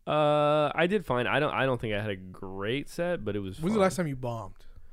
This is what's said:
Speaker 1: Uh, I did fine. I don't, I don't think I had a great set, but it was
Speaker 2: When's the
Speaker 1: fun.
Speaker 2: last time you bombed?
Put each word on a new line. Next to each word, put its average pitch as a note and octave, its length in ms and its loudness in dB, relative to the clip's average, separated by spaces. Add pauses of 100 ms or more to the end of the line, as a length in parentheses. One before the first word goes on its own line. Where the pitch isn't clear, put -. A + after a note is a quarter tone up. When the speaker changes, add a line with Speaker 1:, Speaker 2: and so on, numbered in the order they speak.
Speaker 1:
Uh, D3 680 4
I E3 140 4
did F#3+ 160 0
fine. B2 220 0
I G#2+ 120 2
don't, C#3+ 140 2
I A#2 140 2
don't B2+ 120 2
think A2 140 -2
I G2+ 80 0
had G#2+ 100 -2
a G2 60 -4
great G2 720 -6
set, E3+ 380 -2
but G2+ 100 0
it G#2 40 -2
was F#2+ 200 -6
Speaker 2:
When's G3 140 0
the A3 40 4
Speaker 1:
fun. G3 40 6
Speaker 2:
last F#3+ 140 4
time F3 100 0
you C#3 100 -4
bombed? A#2 480 -6 (280)